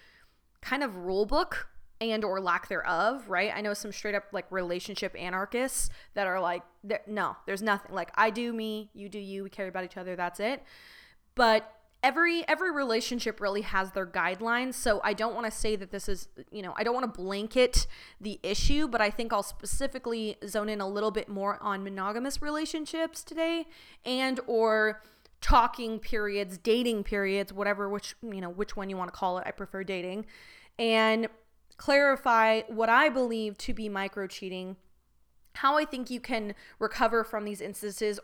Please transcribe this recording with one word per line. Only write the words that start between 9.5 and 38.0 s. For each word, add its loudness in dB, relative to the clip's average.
care -6
about -6
each -12
other, -6
that's -4
it." -2
But 4
every, 4
every 2
relationship -2
really -2
has 0
their -4
guidelines. -2
So 2
I 2
don't -2
wanna -2
say 0
that -8
this -8
is, -2
you -10
know, -8
I -2
don't 2
wanna 0
blanket 2
the -8
issue, 6
but 0
I 4
think -2
I'll 2
specifically -2
zone -2
in -2
a -2
little 0
bit -4
more -2
on -2
monogamous -4
relationships -4
today -2
and 0
or 2
talking 4
periods, -2
dating 2
periods, 0
whatever, -2
which, -6
you -8
know, -6
which -4
one -6
you -4
wanna -4
call -2
it. -6
I -6
prefer -8
dating. -6
And 4
clarify 6
what 2
I 8
believe 0
to -4
be -4
micro-cheating, -6
how 4
I 4
think -8
you -6
can -4
recover 2
from -4
these -8
instances -4